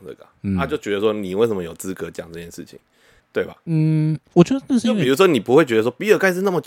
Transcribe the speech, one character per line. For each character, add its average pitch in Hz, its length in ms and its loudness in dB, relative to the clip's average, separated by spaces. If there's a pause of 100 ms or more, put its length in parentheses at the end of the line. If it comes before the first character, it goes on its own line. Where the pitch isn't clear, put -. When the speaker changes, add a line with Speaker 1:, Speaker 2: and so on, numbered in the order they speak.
Speaker 1:
这 71 80 -16
个 - 100 -20
啊， - 60 -20 (140)
Speaker 2:
嗯。 98 120 -2
Speaker 1:
他 135 120 -2
就 143 100 -6
觉 104 160 -4
得 101 60 -2
说 110 120 2
你 101 220 -6
为 107 140 2
什 110 80 -2
么 92 80 -6
有 82 100 -10
资 92 220 -10
格 82 160 -10
讲 85 200 -14
这 82 80 -14
件 85 120 -14
事 85 120 -16
情， - 140 -20 (560)
对 101 100 -2
吧？ - 120 -10 (100)
Speaker 2:
嗯， 156 500 0 (180)
我 175 100 8
觉 214 100 2
得 269 140 -4
那 269 100 0
是 226 100 -2
因 226 60 0
为 214 60 -2
Speaker 1:
就 165 40 2
比 123 60 2
如 135 60 4
说 190 100 4
你 156 140 4
不 113 160 0
会 160 100 6
觉 117 100 -2
得 110 60 4
说 117 80 0
比 196 240 0
尔 165 60 2
盖 190 120 2
茨 180 120 -4
那 196 80 0
么， 165 160 -2